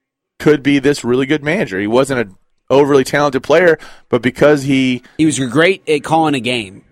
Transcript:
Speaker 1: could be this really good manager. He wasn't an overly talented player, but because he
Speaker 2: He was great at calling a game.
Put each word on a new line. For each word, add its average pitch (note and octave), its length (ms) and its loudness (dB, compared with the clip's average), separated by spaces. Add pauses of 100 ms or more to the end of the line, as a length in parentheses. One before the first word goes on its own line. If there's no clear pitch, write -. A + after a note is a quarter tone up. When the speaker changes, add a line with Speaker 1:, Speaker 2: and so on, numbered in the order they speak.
(400)
Speaker 1:
could D3+ 220 2
be C#3+ 180 0
this C3+ 260 -2
really B2+ 200 0
good C#3+ 180 -2
manager. D3+ 360 -4
He G#2 80 -4
wasn't C3 320 0
an G2 160 -6 (340)
overly C#3 340 0
talented C#3+ 400 -2
player, E3 340 2 (320)
but B2 120 0
because C#3 420 2
he C3 400 -2 (140)
Speaker 2:
He D#3 80 2
was C#3+ 140 0
great D#3 480 0
at D3+ 160 -2
calling D#3 300 0
a C3+ 60 -2
game. A2 520 -6